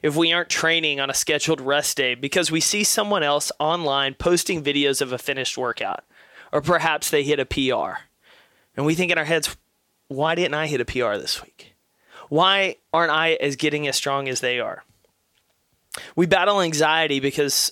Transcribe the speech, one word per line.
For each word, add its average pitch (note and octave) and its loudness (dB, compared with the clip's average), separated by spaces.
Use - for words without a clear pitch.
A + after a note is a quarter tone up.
if D3 0
we E3 4
aren't E3+ -2
training D#3+ 0
on C#3 -2
a C3+ -6
scheduled D3+ 0
rest C#3 0
day B2+ 0
because C#3+ -2
we D#3+ 0
see G#3 0
someone G#3 0
else D3 0
online C#3+ 0
posting F3 0
videos C#3 2
of B2+ -2
a B2+ -4
finished C3 -4
workout, A2+ -4
or D3 0
perhaps D#3 0
they D3 2
hit C#3+ 2
a C3 0
P C3 0
R. - -2
And C#3+ -2
we D#3+ 2
think F3 0
in E3 2
our D3+ -2
heads, D#3+ 0
"Why D3 0
didn't E3+ 0
I D#3 -2
hit D3 -2
a A#2+ -2
P B2 -2
R G#2 0
this - -6
week? - -20
Why F#3 2
aren't E3 2
I D#3+ 2
as C#3 -2
getting D3 -2
as C3+ -2
strong C#3 -2
as B2+ -4
they B2 -2
are?" G#2+ -8
We F3 4
battle G3 4
anxiety D#3 2
because C#3 0